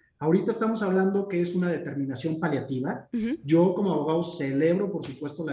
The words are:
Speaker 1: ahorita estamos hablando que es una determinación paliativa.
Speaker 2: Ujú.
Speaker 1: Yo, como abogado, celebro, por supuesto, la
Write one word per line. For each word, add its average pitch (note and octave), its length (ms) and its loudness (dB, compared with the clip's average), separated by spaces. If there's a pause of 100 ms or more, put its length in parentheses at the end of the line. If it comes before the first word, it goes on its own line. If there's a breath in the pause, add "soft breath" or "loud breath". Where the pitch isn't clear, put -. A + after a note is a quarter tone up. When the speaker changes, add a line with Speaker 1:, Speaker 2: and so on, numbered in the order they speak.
(200 loud breath)
Speaker 1:
ahorita F3 320 4
estamos A3 300 -2
hablando G3 460 2
que F3 140 -2
es F3 140 -2
una F3 140 0
determinación C#3+ 720 -4
paliativa. C#3 720 -4
Speaker 2:
Ujú. A#3 320 -2
Speaker 1:
Yo, E3 320 6
como G3 160 0
abogado, D#3 320 0
celebro, E3 680 0
por E3 160 -6
supuesto, C#3+ 400 -8
la D3 80 -4